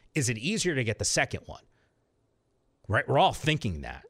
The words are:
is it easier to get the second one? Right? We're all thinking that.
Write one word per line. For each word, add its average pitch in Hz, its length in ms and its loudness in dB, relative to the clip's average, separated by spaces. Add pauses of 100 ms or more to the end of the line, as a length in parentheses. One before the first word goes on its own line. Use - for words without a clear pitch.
(140)
is 127 160 2
it 113 80 -4
easier 180 360 0
to 131 100 0
get 107 140 -2
the - 60 -2
second - 420 0
one? - 160 -16 (1300)
Right? 120 180 2
We're 135 120 2
all 180 140 6
thinking 127 500 -2
that. - 280 -12